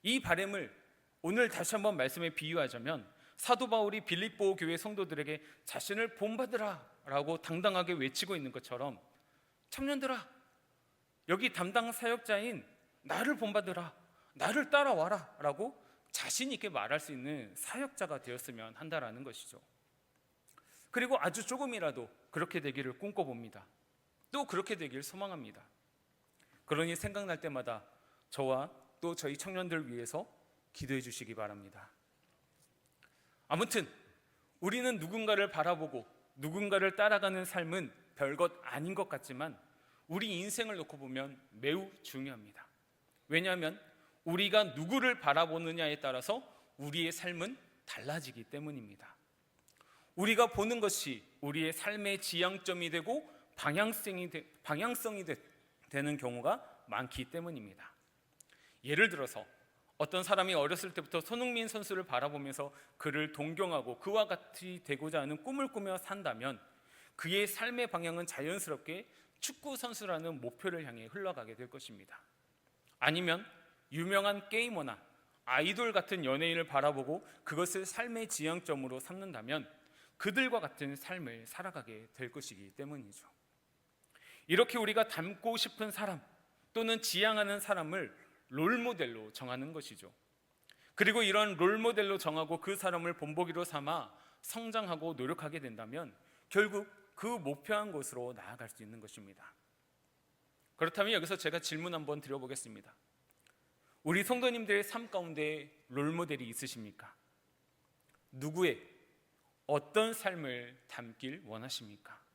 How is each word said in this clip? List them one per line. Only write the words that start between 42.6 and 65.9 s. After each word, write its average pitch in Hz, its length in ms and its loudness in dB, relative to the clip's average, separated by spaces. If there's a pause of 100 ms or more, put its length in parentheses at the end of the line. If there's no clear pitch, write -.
왜냐하면 170 520 2 (440)
우리가 196 400 6
누구를 196 560 2
바라보느냐에 160 800 4
따라서 139 420 0 (360)
우리의 160 340 -2
삶은 175 440 -4 (280)
달라지기 131 600 -6
때문입니다. 143 680 -10 (1040)
우리가 214 320 6
보는 226 320 2
것이 147 420 0 (180)
우리의 156 320 0
삶의 202 500 -2
지향점이 180 680 0
되고 180 380 -2 (280)
방향성이 180 760 0
되-, 160 140 -8 (180)
방향성이 208 600 -2
되-, 156 120 -4 (540)
되는 143 260 0
경우가 127 680 -2
많기 123 400 -4
때문입니다. 147 640 -10 (920)
예를 160 240 6
들어서 131 380 -4 (520)
어떤 180 240 0
사람이 185 320 4
어렸을 165 380 2
때부터 165 280 -2
손흥민 233 480 -2
선수를 196 360 -4
바라보면서 139 680 -2 (260)
그를 151 340 0
동경하고 151 680 0
그와 208 280 4
같이 180 580 -8
되고자 151 360 0
하는 151 220 -4
꿈을 269 260 -2
꾸며 196 300 -4